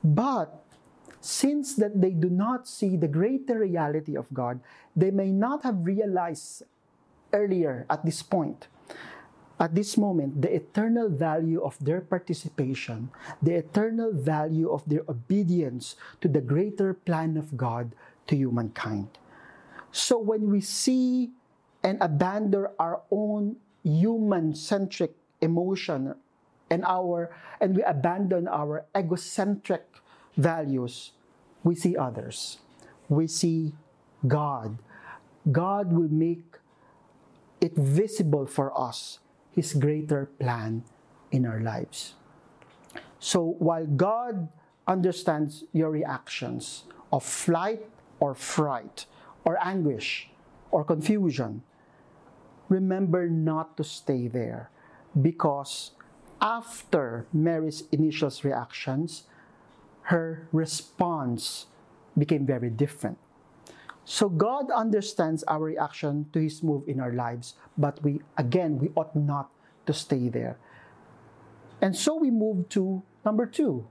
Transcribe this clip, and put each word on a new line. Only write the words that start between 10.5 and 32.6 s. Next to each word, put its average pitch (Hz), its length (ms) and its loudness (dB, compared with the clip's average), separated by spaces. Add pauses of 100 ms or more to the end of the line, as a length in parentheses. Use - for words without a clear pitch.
eternal 226 520 0
value 160 540 0
of 139 160 -6
their 156 240 -2
participation, 135 1120 -4 (320)
the 165 100 4
eternal 220 580 0
value 156 600 0
of 147 160 -2
their 147 200 0
obedience 165 880 0 (240)
to - 80 0
the 143 140 4
greater 190 540 2
plan 160 420 0
of 151 200 -6
God 120 360 -2 (320)
to 147 100 2
humankind. 110 840 -2 (720)
So - 260 2
when 214 320 0
we 202 120 4
see 254 680 0 (540)
and 190 180 2
abandon 196 680 2 (120)
our 170 220 -2 (100)
own 208 460 -2 (260)
human-centric 185 1300 2 (280)
emotion 170 720 0 (560)
and 175 140 0
our, 175 440 0 (300)
and 190 160 4
we 202 80 4
abandon 175 640 2
our 151 380 -2 (120)
egocentric 190 880 -2 (520)
values, 143 760 0 (520)
we 170 120 4
see 175 200 2
others. 117 600 -6 (520)